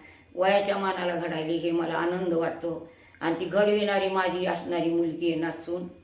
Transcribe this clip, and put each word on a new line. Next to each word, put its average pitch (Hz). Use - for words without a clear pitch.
वयाच्या 196
मानाला 185
घडायली 165
हे 170
मला 165
आनंद 175
वाटतो. 165
आणि 165
ती 180
घडविणारी 202
माझी 185
असणारी 170
मुलगी 170
आहे 160
नासून 170